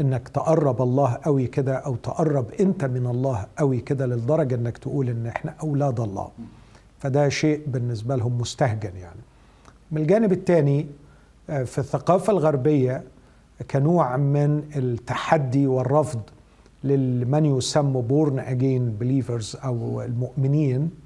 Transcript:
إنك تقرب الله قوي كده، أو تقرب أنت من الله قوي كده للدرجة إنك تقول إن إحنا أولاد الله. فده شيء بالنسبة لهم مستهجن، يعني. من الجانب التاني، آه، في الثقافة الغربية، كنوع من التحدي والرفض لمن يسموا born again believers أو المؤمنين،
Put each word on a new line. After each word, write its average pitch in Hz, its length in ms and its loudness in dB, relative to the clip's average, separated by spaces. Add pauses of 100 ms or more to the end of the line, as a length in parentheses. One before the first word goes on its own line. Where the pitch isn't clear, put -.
إنك 127 260 0
تقرب 143 540 2
الله 123 420 2
قوي 135 240 0
كده، 131 280 -2
أو 127 200 -6
تقرب 139 640 -2
أنت 190 260 2
من 123 220 -2
الله 123 380 -2 (120)
قوي 135 220 2
كده 135 260 -2
للدرجة 123 500 0
إنك 117 220 -4
تقول 135 320 -4
إن 117 160 -4
إحنا 156 380 -8
أولاد 139 360 0
الله. 98 300 -6 (720)
فده 143 300 2
شيء 151 380 0
بالنسبة 120 480 -4
لهم 120 220 -2
مستهجن، 110 580 -2
يعني. 90 240 -16 (720)
من 156 100 -2
الجانب 196 300 4
التاني، 160 560 4 (640)
آه، 143 140 -2
في - 140 -6
الثقافة 175 560 2
الغربية، 143 720 2 (680)
كنوع 143 460 2
من 143 460 2 (120)
التحدي 135 920 0
والرفض 127 540 0 (640)
لمن 135 600 2
يسموا 135 560 0
born 139 320 2
again 123 720 -2
believers 120 600 -2
أو 117 360 -4
المؤمنين، 135 880 0 (160)